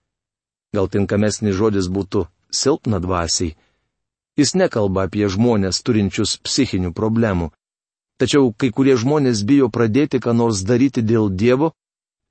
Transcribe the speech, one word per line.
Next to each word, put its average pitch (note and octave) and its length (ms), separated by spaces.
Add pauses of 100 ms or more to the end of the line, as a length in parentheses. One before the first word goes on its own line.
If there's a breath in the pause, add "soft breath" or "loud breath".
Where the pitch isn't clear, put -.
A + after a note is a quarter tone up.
(760)
Gal F#2+ 140
tinkamesnis G#2 680
žodis G2 320
būtų F#2 400 (240)
silpnadvasiai? F2+ 1040 (840)
Jis C3+ 160
nekalba G2+ 480
apie G#2 240
žmones G2 560
turinčius G#2+ 560
psichinių G2 560
problemų. G#2+ 540 (680)
Tačiau C3+ 400
kai C3 160
kurie C3+ 240
žmonės B2 480
bijo C3+ 240
pradėti A#2+ 480
ką A#2 160
nors A2+ 320
daryti B2 400
dėl A2 240
Dievo B2 380 (640)